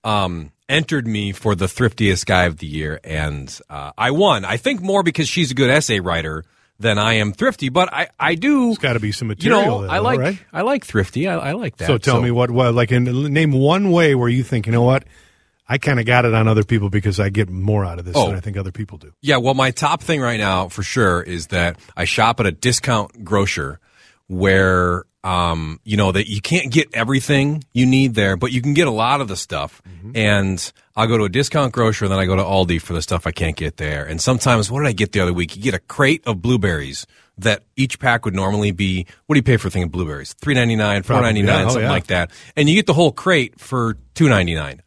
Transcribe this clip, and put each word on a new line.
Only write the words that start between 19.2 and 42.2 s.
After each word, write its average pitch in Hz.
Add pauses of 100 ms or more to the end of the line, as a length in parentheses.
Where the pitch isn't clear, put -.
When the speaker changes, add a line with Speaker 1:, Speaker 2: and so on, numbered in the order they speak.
Speaker 1:
Yeah, 135
well, 127
my 131
top 156
thing 156
right 120
now 95
for 101
sure 92
is 85
that 87 (180)
I 90
shop 113
at 104
a 87
discount 117
grocer 90 (480)
where, 92 (200)
um, 85
you 104
know, 98
that 104
you 104
can't 151
get 147
everything 135
you 123
need 131
there, 98
but 120
you 123
can 143
get 165
a 131
lot 120
of 127
the 95
stuff. 73
Speaker 2:
Mm-hmm. 90
Speaker 1:
And 101 (240)
I'll 110
go 117
to 104
a 98
discount 135
grocer, 110
and 95
then 95
I 95
go 92
to 95
Aldi 90
for -
the 82
stuff 92
I 82
can't 80
get 78
there. 76
And 80
sometimes, 120
what 135
did 147
I 117
get 101
the 101
other 90
week? 87
You 98
get 127
a 175
crate 147
of 104
blueberries 90 (320)
that 104 (140)
each 131
pack 120
would 95
normally 101
be, 92 (200)
what 151
do 147
you 120
pay 123
for -
a -
thing 92
of 82
blueberries? 76
Three 147
ninety-nine, 110
Speaker 2:
Probably, 120
yeah. 110
Speaker 1:
four 120
ninety-nine, 98
Speaker 2:
Oh, -
Speaker 1:
something 120
Speaker 2:
yeah. 131
Speaker 1:
like 90
that. 87 (260)